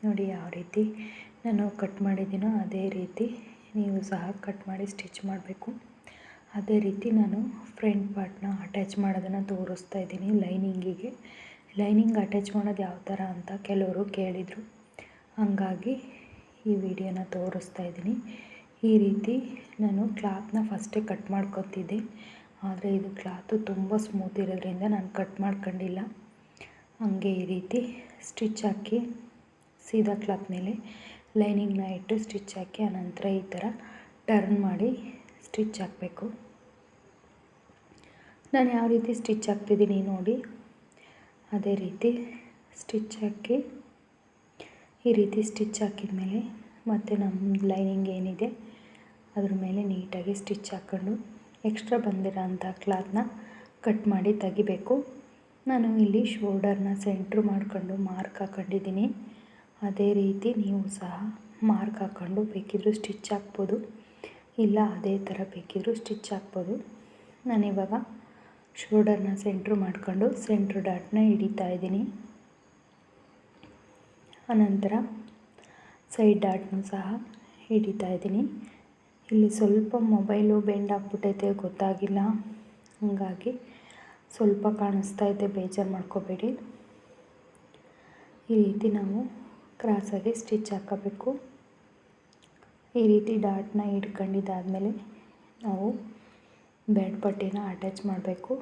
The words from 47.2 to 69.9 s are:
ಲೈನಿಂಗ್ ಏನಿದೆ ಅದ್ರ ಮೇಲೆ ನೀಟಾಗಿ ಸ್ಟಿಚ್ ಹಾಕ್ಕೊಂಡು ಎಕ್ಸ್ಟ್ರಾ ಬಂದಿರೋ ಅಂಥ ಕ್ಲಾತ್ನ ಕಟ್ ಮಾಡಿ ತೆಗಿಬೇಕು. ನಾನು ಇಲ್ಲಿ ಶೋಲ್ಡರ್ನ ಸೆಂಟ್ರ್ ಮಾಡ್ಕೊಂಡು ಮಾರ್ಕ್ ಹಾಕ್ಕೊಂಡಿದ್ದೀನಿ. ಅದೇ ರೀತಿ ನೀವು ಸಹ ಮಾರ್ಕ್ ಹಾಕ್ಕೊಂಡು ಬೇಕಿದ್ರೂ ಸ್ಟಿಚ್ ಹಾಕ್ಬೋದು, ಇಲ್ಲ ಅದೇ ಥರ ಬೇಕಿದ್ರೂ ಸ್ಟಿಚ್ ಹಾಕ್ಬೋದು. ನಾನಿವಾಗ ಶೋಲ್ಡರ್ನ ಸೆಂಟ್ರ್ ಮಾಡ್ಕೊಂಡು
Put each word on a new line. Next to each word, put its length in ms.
ಲೈನಿಂಗ್ 340
ಏನಿದೆ 420
ಅದ್ರ 160
ಮೇಲೆ 160
ನೀಟಾಗಿ 420
ಸ್ಟಿಚ್ 400
ಹಾಕ್ಕೊಂಡು 380
ಎಕ್ಸ್ಟ್ರಾ 360
ಬಂದಿರೋ 380
ಅಂಥ 220
ಕ್ಲಾತ್ನ 360
ಕಟ್ 280
ಮಾಡಿ 180
ತೆಗಿಬೇಕು. 520
ನಾನು 220
ಇಲ್ಲಿ 180
ಶೋಲ್ಡರ್ನ 600
ಸೆಂಟ್ರ್ 360
ಮಾಡ್ಕೊಂಡು 440
ಮಾರ್ಕ್ 340
ಹಾಕ್ಕೊಂಡಿದ್ದೀನಿ. 600
ಅದೇ 240
ರೀತಿ 360
ನೀವು 180
ಸಹ 160
ಮಾರ್ಕ್ 320
ಹಾಕ್ಕೊಂಡು 400
ಬೇಕಿದ್ರೂ 380
ಸ್ಟಿಚ್ 400
ಹಾಕ್ಬೋದು, 440
ಇಲ್ಲ 140
ಅದೇ 180
ಥರ 100
ಬೇಕಿದ್ರೂ 400
ಸ್ಟಿಚ್ 380
ಹಾಕ್ಬೋದು. 420
ನಾನಿವಾಗ 460
ಶೋಲ್ಡರ್ನ 560
ಸೆಂಟ್ರ್ 400
ಮಾಡ್ಕೊಂಡು 440